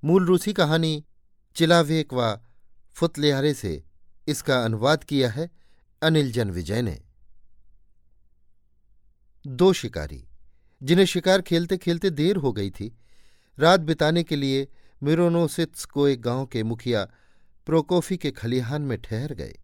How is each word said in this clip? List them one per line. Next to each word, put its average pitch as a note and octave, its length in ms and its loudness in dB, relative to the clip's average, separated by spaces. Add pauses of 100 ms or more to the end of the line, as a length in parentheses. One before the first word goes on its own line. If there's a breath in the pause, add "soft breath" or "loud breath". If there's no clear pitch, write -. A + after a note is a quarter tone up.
मूल F3 220 4
रूसी F3+ 280 2
कहानी D#3+ 520 0 (500)
चिलावेक D#3+ 580 2
वा A2+ 280 -2 (520)
फुतलियारे D3 600 0
से D#2+ 300 -6 (440)
इसका C3 360 0
अनुवाद A2+ 400 0
किया C3 260 0
है D3 220 -8 (520)
अनिल D#3 280 2
जन A2 200 -2
विजय F2+ 300 -4
ने। G2 200 -6 (2500)
दो D#3 260 4
शिकारी, D2+ 540 -6 (560)
जिन्हें E3+ 220 4
शिकार F#3 360 2
खेलते E3+ 360 -2
खेलते E3+ 320 -2
देर D#3+ 260 0
हो C#3 180 -2
गई G2 160 -4
थी, G#2 280 -12 (640)
रात E3+ 200 6
बिताने D#3+ 440 0
के D#3 120 -4
लिए C#3 320 -2 (360)
मिरोनोसित्स E3+ 840 0
को C#3+ 220 0
एक C3 140 0
गांव B2 240 -4
के A#2 180 -4
मुखिया A2 440 -2 (580)
प्रोकोफी E3 520 0
के C#3+ 140 -6
खलिहान B2+ 500 -4
में C3 200 -6
ठहर C3 320 -8
गए। D#2+ 300 -12